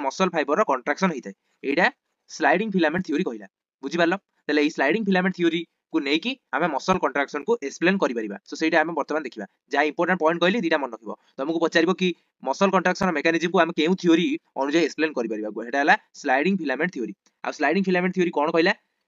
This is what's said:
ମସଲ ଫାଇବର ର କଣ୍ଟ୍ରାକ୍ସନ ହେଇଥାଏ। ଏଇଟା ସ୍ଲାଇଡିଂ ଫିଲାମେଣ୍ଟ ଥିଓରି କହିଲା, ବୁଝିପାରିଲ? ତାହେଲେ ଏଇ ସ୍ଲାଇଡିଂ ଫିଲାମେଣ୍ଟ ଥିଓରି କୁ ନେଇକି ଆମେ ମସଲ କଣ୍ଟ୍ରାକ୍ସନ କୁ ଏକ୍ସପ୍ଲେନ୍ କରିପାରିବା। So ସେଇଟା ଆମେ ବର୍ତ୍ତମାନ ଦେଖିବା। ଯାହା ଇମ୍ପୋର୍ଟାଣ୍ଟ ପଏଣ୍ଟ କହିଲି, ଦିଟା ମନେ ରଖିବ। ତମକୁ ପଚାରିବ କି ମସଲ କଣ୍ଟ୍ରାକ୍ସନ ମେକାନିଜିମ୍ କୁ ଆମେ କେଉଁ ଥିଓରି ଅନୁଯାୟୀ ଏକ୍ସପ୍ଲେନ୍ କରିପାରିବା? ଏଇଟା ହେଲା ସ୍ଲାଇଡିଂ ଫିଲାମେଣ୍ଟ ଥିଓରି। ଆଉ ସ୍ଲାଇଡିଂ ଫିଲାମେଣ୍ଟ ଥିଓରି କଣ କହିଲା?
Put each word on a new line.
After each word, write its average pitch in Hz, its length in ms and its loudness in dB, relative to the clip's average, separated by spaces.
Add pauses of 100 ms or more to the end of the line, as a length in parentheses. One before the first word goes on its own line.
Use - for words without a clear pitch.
ମସଲ 185 280 0
ଫାଇବର 147 260 0
ର 220 120 4
କଣ୍ଟ୍ରାକ୍ସନ 143 420 0
ହେଇଥାଏ। 101 200 -10 (340)
ଏଇଟା 160 180 2 (440)
ସ୍ଲାଇଡିଂ 165 440 0
ଫିଲାମେଣ୍ଟ 170 340 2
ଥିଓରି 160 200 -2
କହିଲା, 107 180 -12 (360)
ବୁଝିପାରିଲ? 165 320 0 (320)
ତାହେଲେ 151 180 0
ଏଇ 151 120 0
ସ୍ଲାଇଡିଂ 151 320 0
ଫିଲାମେଣ୍ଟ 185 300 0
ଥିଓରି 170 240 0 (320)
କୁ 160 80 2
ନେଇକି 151 280 0 (260)
ଆମେ 160 180 0
ମସଲ 185 280 0
କଣ୍ଟ୍ରାକ୍ସନ 143 460 -2
କୁ 226 40 2 (140)
ଏକ୍ସପ୍ଲେନ୍ 175 360 0
କରିପାରିବା। 113 340 -4 (120)
So - 120 -12
ସେଇଟା 160 220 2
ଆମେ 165 160 -2
ବର୍ତ୍ତମାନ 147 280 -4
ଦେଖିବା। 107 200 -10 (260)
ଯାହା 143 180 2
ଇମ୍ପୋର୍ଟାଣ୍ଟ 170 320 0
ପଏଣ୍ଟ 165 200 2
କହିଲି, 190 220 2
ଦିଟା 160 180 2
ମନେ 123 120 -6
ରଖିବ। 107 180 -12 (260)
ତମକୁ 156 260 -2
ପଚାରିବ 160 360 4
କି 185 80 2 (340)
ମସଲ 135 320 0
କଣ୍ଟ୍ରାକ୍ସନ 185 340 2 (100)
ମେକାନିଜିମ୍ 165 360 0
କୁ 190 80 4
ଆମେ 165 160 0
କେଉଁ 160 240 2
ଥିଓରି 170 240 4 (340)
ଅନୁଯାୟୀ 143 260 2
ଏକ୍ସପ୍ଲେନ୍ 151 320 -2
କରିପାରିବା? 107 300 -4 (180)
ଏଇଟା 123 160 -4
ହେଲା 170 120 6 (260)
ସ୍ଲାଇଡିଂ 147 400 2
ଫିଲାମେଣ୍ଟ 147 360 -2
ଥିଓରି। 104 180 -6 (300)
ଆଉ 127 140 -4
ସ୍ଲାଇଡିଂ 151 300 2
ଫିଲାମେଣ୍ଟ 180 280 0
ଥିଓରି 175 220 0
କଣ 147 80 2 (100)
କହିଲା? 170 160 4 (360)